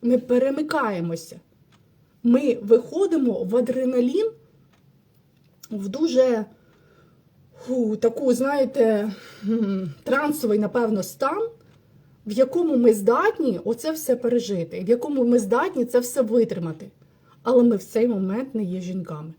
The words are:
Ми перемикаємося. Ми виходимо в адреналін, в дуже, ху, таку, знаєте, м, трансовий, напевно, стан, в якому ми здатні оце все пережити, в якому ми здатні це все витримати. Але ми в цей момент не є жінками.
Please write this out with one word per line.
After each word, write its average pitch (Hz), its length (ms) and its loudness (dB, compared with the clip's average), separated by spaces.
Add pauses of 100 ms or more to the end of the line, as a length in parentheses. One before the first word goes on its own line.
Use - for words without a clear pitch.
Ми 240 160 2
перемикаємося. 247 1200 -2 (840)
Ми 247 380 4
виходимо 247 800 2
в 185 120 -2
адреналін, 254 760 0 (1400)
в 202 180 -8
дуже, 247 560 2 (1080)
ху, 240 420 -4
таку, 240 380 0
знаєте, 247 760 0 (320)
м, 196 500 -2 (100)
трансовий, 269 560 0
напевно, 214 440 -2
стан, 427 460 -4 (760)
в 208 60 -8
якому 269 460 2
ми 233 160 6
здатні 233 720 0
оце 233 280 -4
все 311 240 -2
пережити, 196 640 -4
в 185 100 -8
якому 254 360 0
ми 240 140 4
здатні 240 460 0
це 247 140 2
все 247 220 -4
витримати. 202 680 -2 (540)
Але 247 200 4
ми 233 120 4
в 190 80 -4
цей 233 240 0
момент 220 480 -4
не 220 80 -2
є 185 180 -6
жінками. 160 580 -10